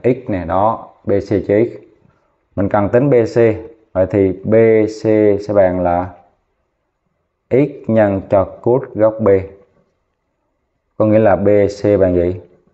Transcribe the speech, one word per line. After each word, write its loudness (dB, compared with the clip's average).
x -2
này -6
đó. -2
B -4
C -2
chia 0
x. -10
Mình -4
cần -2
tính 0
B 2
C. 0
Vậy 0
thì 2
B 0
C -8
sẽ -6
bằng 2
là -2
x 2
nhân 2
cho 2
cos 0
góc 0
B. 0
Có 0
nghĩa 2
là 2
B -2
C 2
bằng 2
gì? -2